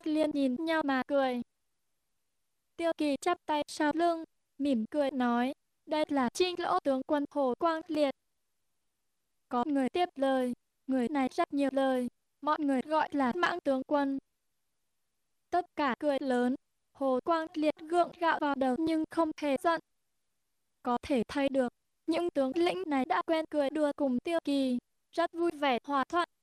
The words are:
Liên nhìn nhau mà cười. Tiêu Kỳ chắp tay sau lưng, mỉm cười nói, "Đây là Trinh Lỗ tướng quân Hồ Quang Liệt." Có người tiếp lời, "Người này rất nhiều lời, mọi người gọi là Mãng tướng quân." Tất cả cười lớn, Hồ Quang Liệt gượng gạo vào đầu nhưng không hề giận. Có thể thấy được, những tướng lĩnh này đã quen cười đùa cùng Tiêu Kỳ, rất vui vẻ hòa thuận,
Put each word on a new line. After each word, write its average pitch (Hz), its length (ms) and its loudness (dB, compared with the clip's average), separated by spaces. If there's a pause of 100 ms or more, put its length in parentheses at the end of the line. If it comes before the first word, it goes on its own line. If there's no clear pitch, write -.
Liên 302 300 0
nhìn 269 200 0 (100)
nhau 320 200 0
mà 269 220 0
cười. 262 360 0 (1300)
Tiêu 330 220 0
Kỳ 294 220 2
chắp 349 260 0
tay 302 220 0
sau 302 260 0
lưng, 330 300 0 (340)
mỉm 269 320 0
cười 285 200 0
nói, 247 440 0 (320)
"Đây 311 220 0
là 269 200 0
Trinh 359 300 0
Lỗ 349 220 0
tướng 269 220 0
quân 294 280 0
Hồ 269 280 0
Quang 320 300 0
Liệt." 302 260 0 (1300)
Có 240 180 0
người 277 220 0
tiếp 349 260 0
lời, 262 380 0 (340)
"Người 262 220 0
này 269 240 0
rất - 200 -2
nhiều 277 200 2
lời, 262 360 0 (320)
mọi 302 200 0
người 277 220 0
gọi 302 300 0
là 269 220 0
Mãng 349 260 -2
tướng 269 240 0
quân." 277 340 0 (1300)
Tất 349 160 0 (100)
cả 277 220 0
cười 285 220 0
lớn, 247 340 0 (380)
Hồ 262 320 0
Quang 330 300 0
Liệt 302 240 0
gượng 339 400 0
gạo 330 220 2
vào 285 140 0
đầu 262 240 0
nhưng 320 320 0
không 330 260 0
hề 285 260 -2
giận. 330 180 0 (1000)
Có 247 200 -2
thể 254 260 0
thấy 277 200 0
được, 262 240 0 (340)
những 339 240 0
tướng 262 240 0
lĩnh 349 320 0
này 277 180 0
đã 349 180 0
quen 320 280 0
cười 285 200 0
đùa 302 260 0
cùng 262 220 0
Tiêu 339 260 -2
Kỳ, 269 340 0 (340)
rất 349 200 -2
vui 339 180 0
vẻ 285 340 0
hòa 277 200 -2
thuận, 339 240 -2 (140)